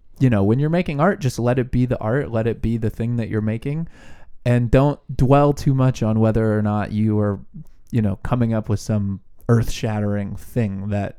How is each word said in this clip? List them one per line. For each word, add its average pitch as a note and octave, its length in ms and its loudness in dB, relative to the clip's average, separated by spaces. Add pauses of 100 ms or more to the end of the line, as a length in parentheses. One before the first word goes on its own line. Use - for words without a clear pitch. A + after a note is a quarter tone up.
(200)
you C3 100 4
know, G#2+ 140 2
when C#3 160 2
you're D3+ 100 0
making E3 300 -2
art, F#3+ 220 2
just B2+ 180 -2
let A#2+ 180 0
it B2+ 140 -2
be B2 160 2
the B2 120 -2
art, C3 320 -2
let A2+ 140 0
it A2 160 -4
be A2+ 160 -2
the A2 140 -2
thing A#2 240 -4
that A2+ 140 -4
you're G#2 120 -2
making. C#3 460 -4 (580)
And A#2+ 260 2
don't C#3 280 4 (160)
dwell C#3+ 380 4
too C#3 200 0
much C3 280 2
on A2 180 2
whether A2 380 2
or G#2+ 40 0
not G#2 300 -2
you G#2+ 280 0
are, G#2 200 0 (520)
you A#2 100 0
know, G2 220 0
coming A#2+ 300 0
up A2 160 -2
with G#2 100 0
some G2+ 420 -2 (280)
earth-shattering G#2 840 0
thing G2+ 540 -4
that - 280 -4